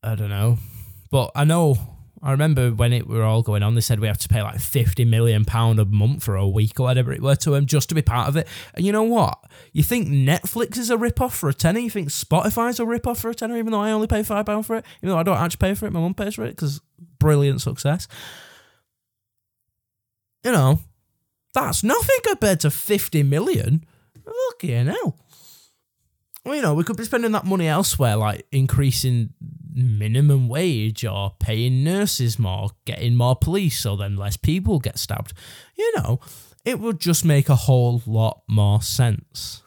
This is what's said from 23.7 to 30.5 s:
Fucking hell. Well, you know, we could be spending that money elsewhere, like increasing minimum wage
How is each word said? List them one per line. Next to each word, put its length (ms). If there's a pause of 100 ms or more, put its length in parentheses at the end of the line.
Fucking 360
hell. 300 (1300)
Well, 120
you 80
know, 100
we 100
could 140
be 60
spending 300
that 120
money 220
elsewhere, 480
like 360
increasing 840 (380)
minimum 760
wage 580